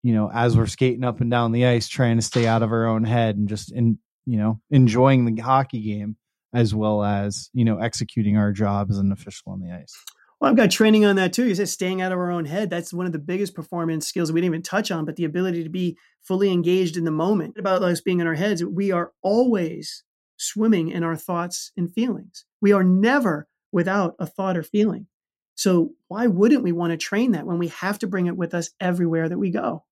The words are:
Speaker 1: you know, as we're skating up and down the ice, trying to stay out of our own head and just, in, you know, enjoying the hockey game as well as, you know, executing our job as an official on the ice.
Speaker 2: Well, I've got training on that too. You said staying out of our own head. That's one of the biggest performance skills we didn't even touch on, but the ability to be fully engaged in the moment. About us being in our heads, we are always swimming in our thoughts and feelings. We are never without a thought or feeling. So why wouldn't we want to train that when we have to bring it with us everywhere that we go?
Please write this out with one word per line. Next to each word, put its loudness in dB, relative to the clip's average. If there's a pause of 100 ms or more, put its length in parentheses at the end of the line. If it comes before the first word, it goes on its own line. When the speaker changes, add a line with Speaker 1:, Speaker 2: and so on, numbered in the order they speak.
Speaker 1:
you 2
know, 0
as 2
we're 4
skating 0
up -4
and 0
down 2
the 2
ice, 2
trying 2
to 2
stay 0
out 2
of 0
our 0
own 0
head 0
and 0
just, -8
in, 2 (280)
you -2
know, 0 (100)
enjoying 6
the -2
hockey 0
game -6 (380)
as 2
well 0
as, -2
you 2
know, 0
executing -2
our 2
job -2
as 0
an 0
official -10
on -10
the -12
ice. -18 (440)
Speaker 2:
Well, 2
I've 4
got 6
training 4
on 4
that 0
too. 0
You 0
said -2
staying -4
out -4
of -4
our -4
own -4
head. -4
That's -8
one -6
of -4
the -6
biggest -6
performance -6
skills -2
we 0
didn't 0
even -4
touch -4
on, -4
but -8
the -4
ability -4
to -10
be -4 (240)
fully 0
engaged 2
in -2
the 0
moment. -2
About 0
us 0
being 0
in -2
our 0
heads, -2
we -2
are -2 (100)
always 0 (320)
swimming 0
in -4
our -2
thoughts -8
and -4
feelings. -6 (160)
We 6
are 4
never 2 (240)
without 0
a -6
thought -4
or -4
feeling. 0 (480)
So 2 (160)
why -2
wouldn't 4
we 0
want -2
to -2
train 0
that -2
when -2
we -2
have -6
to -4
bring 0
it -2
with -4
us -4 (100)
everywhere 0
that -4
we -2
go? -4